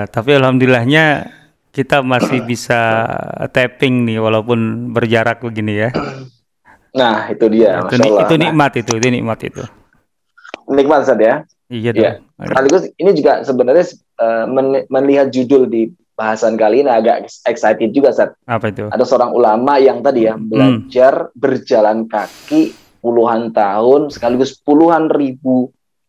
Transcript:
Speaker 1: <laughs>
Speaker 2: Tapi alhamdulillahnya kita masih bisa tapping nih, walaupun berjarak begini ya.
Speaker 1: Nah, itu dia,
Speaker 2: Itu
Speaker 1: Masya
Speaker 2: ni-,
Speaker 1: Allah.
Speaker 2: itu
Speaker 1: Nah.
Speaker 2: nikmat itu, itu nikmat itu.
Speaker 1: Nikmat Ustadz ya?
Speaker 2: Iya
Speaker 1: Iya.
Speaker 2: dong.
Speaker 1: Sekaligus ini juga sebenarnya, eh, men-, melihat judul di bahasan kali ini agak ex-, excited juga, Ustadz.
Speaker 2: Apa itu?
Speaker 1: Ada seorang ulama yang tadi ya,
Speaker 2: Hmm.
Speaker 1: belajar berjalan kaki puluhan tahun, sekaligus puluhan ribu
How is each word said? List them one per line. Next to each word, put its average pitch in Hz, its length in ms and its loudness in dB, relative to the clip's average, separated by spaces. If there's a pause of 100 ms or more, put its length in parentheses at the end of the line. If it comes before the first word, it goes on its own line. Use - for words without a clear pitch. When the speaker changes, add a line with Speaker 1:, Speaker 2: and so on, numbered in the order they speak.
Speaker 1:
<laughs> - 120 -12
Speaker 2:
Tapi 117 180 -2
alhamdulillahnya 131 720 2 (640)
kita 139 320 -2
masih 127 400 -2
bisa 117 380 -4 (720)
tapping 127 480 0
nih, 113 160 -2
walaupun 113 720 -2
berjarak 113 560 -2
begini 107 320 -6
ya. 113 120 -2 (1000)
Speaker 1:
Nah, 113 400 0
itu 113 240 0
dia, 95 320 2
Speaker 2:
Itu - 0 -
Speaker 1:
Masya 120 160 0
Speaker 2:
ni-, 110 80 4
Speaker 1:
Allah. 101 160 4
Speaker 2:
itu - 80 2
Speaker 1:
Nah. 165 80 2
Speaker 2:
nikmat 151 340 0
itu, 120 220 -4
itu 117 160 0
nikmat 113 320 -4
itu. - 180 -12 (1040)
Speaker 1:
Nikmat 139 360 2
Ustadz 120 200 0
ya? 113 140 4 (340)
Speaker 2:
Iya 117 240 -4
Speaker 1:
Iya. 110 240 2
Speaker 2:
dong. - 320 -18
Speaker 1:
Sekaligus 139 340 2 (140)
ini 180 160 2
juga 147 280 2
sebenarnya, 131 440 0 (320)
eh, 113 300 -2
men-, 135 420 -2
melihat 139 400 2
judul 127 400 2
di 113 120 -2 (360)
bahasan 110 400 -2
kali 110 240 2
ini 139 80 0
agak 110 400 0
ex-, - 160 -20
excited 110 480 -2
juga, 139 160 2
Ustadz. 107 320 -2
Speaker 2:
Apa 110 320 -4
itu? 107 160 -8
Speaker 1:
Ada 120 160 -2
seorang 120 320 0
ulama 120 400 2
yang 123 240 2
tadi 123 240 0
ya, 110 80 0
Speaker 2:
Hmm. 110 160 -10
Speaker 1:
belajar 123 880 2
berjalan 113 720 0
kaki 110 640 -4 (240)
puluhan 117 560 0
tahun, 113 560 2
sekaligus 127 480 -4
puluhan 160 500 2
ribu 131 600 -2 (400)